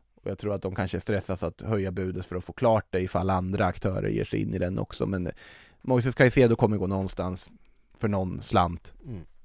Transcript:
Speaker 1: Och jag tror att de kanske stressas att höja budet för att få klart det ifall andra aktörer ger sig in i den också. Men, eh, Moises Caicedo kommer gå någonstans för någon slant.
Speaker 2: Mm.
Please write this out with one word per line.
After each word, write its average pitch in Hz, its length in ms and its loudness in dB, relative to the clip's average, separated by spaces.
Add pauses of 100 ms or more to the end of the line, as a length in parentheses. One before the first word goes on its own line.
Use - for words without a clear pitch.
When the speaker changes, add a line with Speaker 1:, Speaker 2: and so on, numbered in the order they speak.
(240)
Speaker 1:
Och - 80 -6
jag 98 60 -8
tror 104 160 -4
att 98 80 -4
de 95 140 -4
kanske 90 240 -2
stressas 95 440 -4
att - 180 -6
höja 98 300 -2
budet 92 340 -4
för 90 100 -10
att 87 80 -6
få 85 100 -14
klart 110 360 2
det 90 120 0
ifall 92 280 0
andra 95 360 0
aktörer 98 440 -2
ger 107 160 0
sig 107 160 -2
in 107 120 -2
i 92 40 -2
den 92 220 -2
också. - 260 -4
Men, 90 220 -2
eh, - 60 -8 (480)
Moises 127 340 2
Caicedo 123 400 8
kommer 107 220 4
gå 95 100 -2
någonstans 92 600 -4 (480)
för 113 100 -2
någon 95 340 -2
slant. 87 520 0 (140)
Speaker 2:
Mm. 101 140 -10 (240)